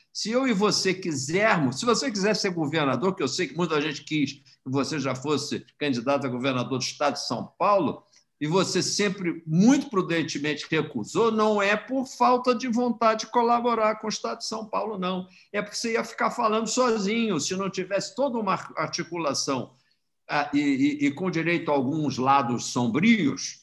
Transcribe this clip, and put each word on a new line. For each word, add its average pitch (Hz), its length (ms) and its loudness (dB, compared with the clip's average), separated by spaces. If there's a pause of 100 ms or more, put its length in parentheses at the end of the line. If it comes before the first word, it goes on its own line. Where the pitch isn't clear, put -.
(100)
Se - 200 -6
eu 262 180 2
e 233 60 2
você 190 400 2
quisermos, 165 840 0
se 226 60 -4
você 247 260 2
quiser 208 240 2
ser - 140 -2
governador, 156 640 0
que 160 80 -4
eu 135 60 0
sei 156 200 -2
que 143 60 -12
muita 160 280 0
gente 151 200 -4
quis 147 300 0
que - 380 -16
você 151 280 0
já 131 160 -2
fosse 139 520 -2 (120)
candidato 135 480 0
a 120 40 -2
governador 127 480 -2
do 131 40 -4
estado 147 320 -2
de - 120 -8
São 113 320 -6
Paulo, 175 440 2 (380)
e 147 60 -4
você 180 360 2
sempre, 190 640 -2
muito 196 440 6
prudentemente, 156 800 -2
recusou, 156 600 0
não 214 300 4
é 202 160 2
por 262 300 -4
falta 247 480 2
de 240 120 -4
vontade 226 600 2
de - 40 -20
colaborar 233 640 2
com 220 100 -8
o 214 40 -2
estado 226 280 -6
de - 80 -12
São 220 200 -8
Paulo, 202 320 -4
não. 185 280 -4 (260)
É 202 80 -2
porque - 160 -8
você 226 160 -4
ia 226 120 0
ficar 226 260 -2
falando 220 360 0
sozinho, 220 720 0
se 185 160 -2
não 190 140 -2
tivesse 190 460 -4
toda 247 240 0
uma 196 160 0 (200)
articulação, 151 1000 -4 (540)
ah, 147 240 -2
e, 143 60 2
e, 143 480 2
e 143 40 2
com 175 200 -2
direito 165 400 0
a 147 40 4
alguns 139 420 0
lados 127 500 2
sombrios, 147 960 2